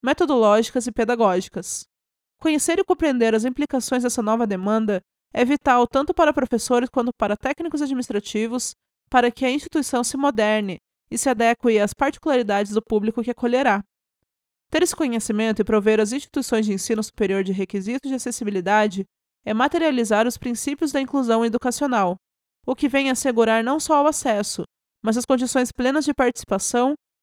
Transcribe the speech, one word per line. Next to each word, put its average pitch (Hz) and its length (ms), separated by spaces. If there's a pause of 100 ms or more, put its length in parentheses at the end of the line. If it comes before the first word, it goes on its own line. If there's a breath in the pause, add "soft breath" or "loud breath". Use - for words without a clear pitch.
metodológicas 240 840
e 233 60
pedagógicas. 220 920 (560)
Conhecer 320 380
e 381 60
compreender 254 500
as 220 100
implicações 262 580
dessa 240 200
nova 226 240
demanda 208 540 (320)
é 247 120
vital 247 440
tanto - 260
para 311 180
professores 247 560
quanto 247 300
para 202 180
técnicos 302 460
administrativos, 233 880 (380)
para 240 220
que - 120
a 247 60
instituição 269 540
se - 120
moderne 214 640 (320)
e 226 80
se - 100
adeque 220 520
às 202 120
particularidades 226 800
do 214 80
público 214 420
que 240 100
acolherá. 240 500 (880)
Ter 330 120
esse 349 120
conhecimento 226 680
e 202 40
prover 214 360
às 214 120
instituições 247 520
de 208 80
ensino 214 300
superior 196 400
de 190 100
requisitos 202 560
de 269 60
acessibilidade 208 920 (400)
é 214 80
materializar 247 760
os 247 120
princípios 277 540
da 277 80
inclusão 240 440
educacional, 233 720 (500)
o 262 80
que 285 140
vem 269 220
assegurar 226 520
não 277 180
só 294 220
o 294 40
acesso, 214 560 (400)
mas 220 140
as 247 80
condições 254 480
plenas 269 320
de 294 100
participação, 247 800 (280)